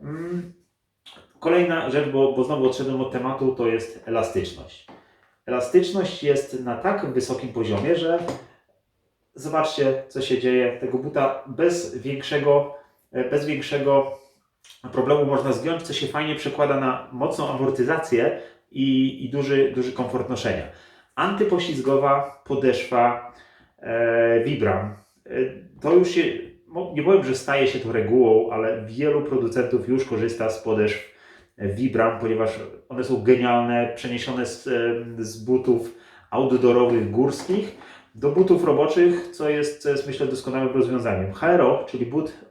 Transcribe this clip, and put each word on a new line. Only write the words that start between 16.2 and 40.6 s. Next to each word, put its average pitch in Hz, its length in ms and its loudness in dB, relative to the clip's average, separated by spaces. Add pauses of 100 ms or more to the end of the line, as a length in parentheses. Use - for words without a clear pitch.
przekłada 139 460 0
na 127 320 -2
mocną 139 360 -4
amortyzację 131 920 0 (300)
i, 131 540 0
i 120 60 -8
duży, 135 440 2
duży 127 180 -2
komfort - 360 -4
noszenia. 107 360 -4 (500)
Antypoślizgowa 143 1300 0
podeszwa, 120 880 0 (500)
e, 117 600 2
Vibram. 104 500 -2 (320)
E, - 40 -20 (500)
to 151 140 2
już 185 160 6
się, 170 120 2 (440)
mo-, 175 280 -8
nie 147 80 -2
powiem, 185 220 6
że 131 100 -2
staje 139 320 0
się 131 120 -2
to 113 140 -6
regułą, 113 580 6
ale 110 360 -2
wielu 147 360 0
producentów 120 640 -2
już 131 160 2
korzysta 113 460 -2
z - 120 -10
podeszw, 107 520 -2 (420)
e, 101 120 -6
Vibram, 110 520 0
ponieważ 110 300 0 (380)
one 127 160 -6
są 127 180 -2
genialne, 120 720 4
przeniesione 123 520 -6
z, - 200 -12
em, 117 520 -2
z 110 260 -10
butów 127 500 2 (360)
outdoorowych, 123 800 4
górskich 143 680 0 (360)
do 139 160 0
butów 180 340 4
roboczych, 175 640 2
co 151 200 -4
jest, 147 340 -2
co 143 80 0
jest, 135 160 -2
myślę, 135 200 -4
doskonałym 127 480 -4